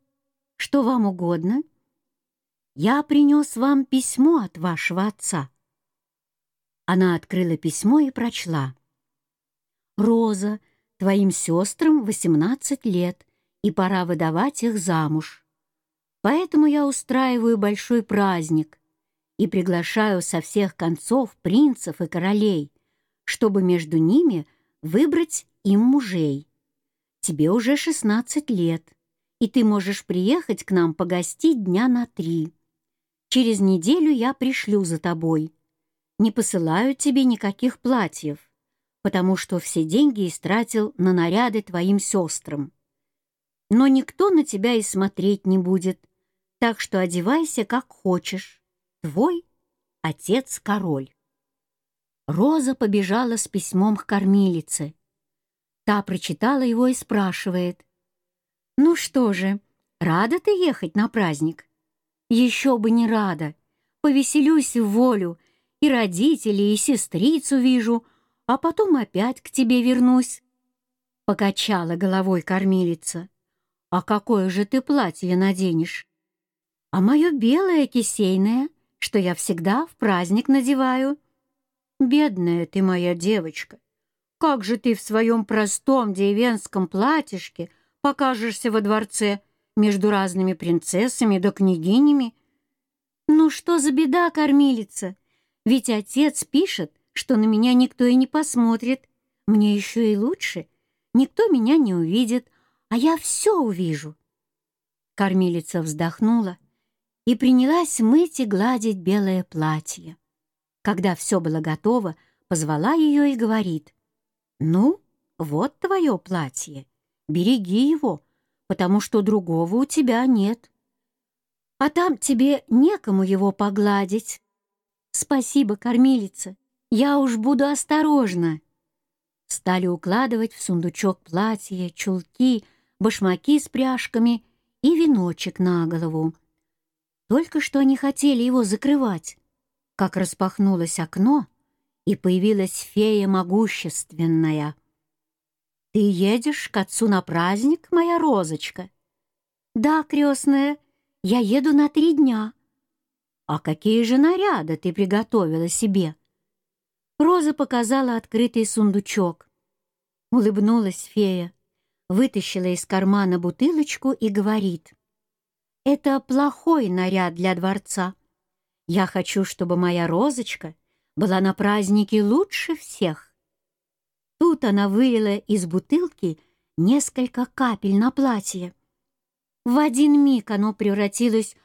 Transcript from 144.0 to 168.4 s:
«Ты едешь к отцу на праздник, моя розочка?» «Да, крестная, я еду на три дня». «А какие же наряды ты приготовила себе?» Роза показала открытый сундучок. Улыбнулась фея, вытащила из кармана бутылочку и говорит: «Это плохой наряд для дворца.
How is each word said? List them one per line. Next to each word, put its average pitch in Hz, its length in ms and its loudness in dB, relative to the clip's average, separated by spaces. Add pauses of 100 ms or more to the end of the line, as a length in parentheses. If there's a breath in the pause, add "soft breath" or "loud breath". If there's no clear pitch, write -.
«Ты 214 80 0
едешь 208 720 0
к - 80 -6
отцу 196 320 -2
на 190 120 2
праздник, 196 720 -2
моя 339 260 2
розочка?» 185 720 -2 (840)
«Да, 302 280 2
крестная, 285 760 0 (460)
я 214 160 2
еду 262 340 2
на 294 160 4
три 320 240 2
дня». 233 400 0 (920)
«А 151 140 -4
какие 214 440 0
же 240 140 0
наряды 302 600 2
ты 175 160 -6
приготовила 190 720 0
себе?» 190 480 -2 (1000)
Роза 311 360 2
показала 254 640 -2
открытый 226 500 -2
сундучок. 202 840 -2 (800)
Улыбнулась 214 720 2
фея, 185 500 -2 (560)
вытащила 190 640 -2
из 175 120 -8
кармана 190 540 0
бутылочку 262 720 -2
и 220 180 -2
говорит: 196 640 -4 (920)
«Это 277 340 0
плохой 277 680 0
наряд 185 460 -2
для 180 200 -2
дворца. 190 600 -6 (720)